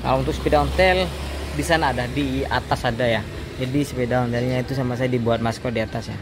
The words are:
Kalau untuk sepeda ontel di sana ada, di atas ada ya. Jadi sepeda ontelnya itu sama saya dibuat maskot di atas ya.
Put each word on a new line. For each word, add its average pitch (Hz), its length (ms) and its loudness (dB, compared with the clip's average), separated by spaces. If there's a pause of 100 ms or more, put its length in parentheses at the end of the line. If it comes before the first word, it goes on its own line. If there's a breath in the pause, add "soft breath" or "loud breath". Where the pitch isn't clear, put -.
Kalau 131 180 2
untuk 143 140 0
sepeda 151 260 2
ontel 185 460 4 (480)
di 147 80 0
sana 160 260 2
ada, 123 160 -2
di 131 380 0
atas 123 400 -2
ada 120 240 2
ya. 110 160 2 (320)
Jadi 131 260 -2
sepeda 127 460 0
ontelnya 123 320 0
itu 127 160 -4
sama 127 180 0
saya 123 140 0
dibuat 117 320 2
maskot 117 320 -2
di 113 100 -2
atas 110 300 -6
ya. 107 100 -8